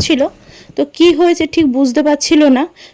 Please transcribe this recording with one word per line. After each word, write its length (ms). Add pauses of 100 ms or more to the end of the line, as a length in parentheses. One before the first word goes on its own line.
ছিল, 260 (500)
তো 160
কি 220
হয়েছে 320
ঠিক 200
বুঝতে 360
পারছিল 460
না। 200 (260)